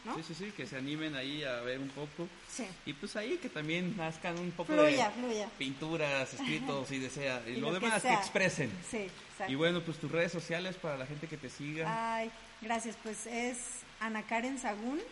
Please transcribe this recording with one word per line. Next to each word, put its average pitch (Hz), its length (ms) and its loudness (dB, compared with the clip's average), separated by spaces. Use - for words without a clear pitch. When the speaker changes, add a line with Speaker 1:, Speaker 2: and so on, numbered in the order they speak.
Speaker 1:
¿No? 233 120 -4
Speaker 2:
Sí, 165 60 -2
sí, 165 120 -6
sí, 196 180 -4
que 139 160 -6
se 139 80 -6
animen 151 400 -2
ahí 139 260 -2
a 123 200 0
ver 127 180 0
un 139 80 -4
poco. 147 400 -6
Speaker 1:
Sí. 240 160 -4
Speaker 2:
Y, 143 60 -4
pues, - 240 -6
ahí 233 220 0
que 262 100 -4
también 165 480 0
nazcan 165 420 -2
un 175 140 -2
poco 233 200 0
Speaker 1:
Fluya, 294 360 8
Speaker 2:
de - 120 0
Speaker 1:
fluya. 220 280 0
Speaker 2:
pinturas, 139 760 2
escritos, 139 540 0
Speaker 1:
<laughs> - 0 -
Speaker 2:
si 139 120 -2
desea, 131 460 0
y 117 60 -4
Speaker 1:
Y 127 40 0
Speaker 2:
lo 143 160 2
Speaker 1:
lo 185 80 2
que 240 60 2
Speaker 2:
demás, 220 160 6
que 254 60 4
Speaker 1:
sea. 226 100 8
Speaker 2:
expresen. 185 520 4
Speaker 1:
Sí, 233 100 -2
exacto. 185 200 -2
Speaker 2:
Y 135 40 2
bueno, 170 240 4
pues, 160 180 -4
tus 143 140 -4
redes 170 180 4
sociales 175 460 -2
para 147 200 -2
la 131 100 -4
gente 147 200 -6
que 156 100 -8
te 131 140 -8
siga. 170 680 -2
Speaker 1:
Ay, 226 140 0
gracias. 220 420 -2
Pues, 220 240 -6
es 240 320 0
Ana 220 240 0
Karen 240 380 0
Sagún. 240 400 0